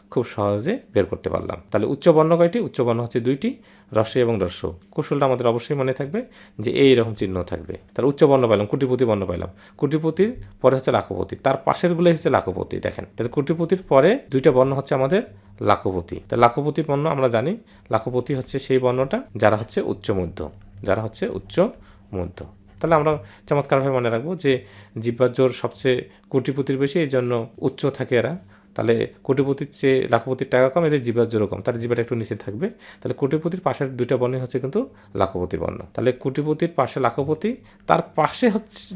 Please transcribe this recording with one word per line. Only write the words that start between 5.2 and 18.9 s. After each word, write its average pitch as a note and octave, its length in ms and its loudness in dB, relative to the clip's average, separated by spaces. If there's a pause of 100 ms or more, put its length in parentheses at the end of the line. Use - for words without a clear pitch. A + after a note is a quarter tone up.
আমাদের B2 220 0
অবশ্যই A#2+ 300 -4
মনে C3 180 0
থাকবে D3 200 -6 (440)
যে A#2 60 -2 (140)
এই C3+ 160 8
রকম A2+ 200 0
চিহ্ন F#2+ 160 -2 (160)
থাকবে। E2 220 -8 (180)
তাহলে A#2 200 0
উচ্চ C#3+ 180 -8
বর্ণ C3 200 6
পাইলাম, G#2 220 4
কোটিপতি C3 380 0
বর্ণ G2+ 200 0
পাইলাম। F2+ 200 -6 (320)
কোটিপতির D#3 500 0 (300)
পরে B2+ 160 6
হচ্ছে C3 200 0
লাখপতি, F#2+ 380 -4 (100)
তার C3+ 120 2 (100)
পাশেরগুলোই E3+ 480 4
হচ্ছে D#3 220 -2
লাখপতি। F#2 380 -4 (100)
দেখেন, F#2+ 280 -8
তাহলে A#2 220 -6
কোটিপতির E3 460 -2 (100)
পরে C#3+ 180 8 (240)
দুইটা C3 240 4
বর্ণ C3 220 6
হচ্ছে C3+ 200 -4
আমাদের D3+ 220 2 (400)
লাখপতি। F#2 560 0 (100)
তাহলে A2+ 180 0
লাখপতি D3 440 0
বর্ণ C#3+ 160 0 (100)
আমরা C3 200 2
জানি, B2 160 0 (420)
লাখপতি B2 460 -2
হচ্ছে B2+ 160 -8 (100)
সেই C3 180 4
বর্ণটা C3 340 0 (240)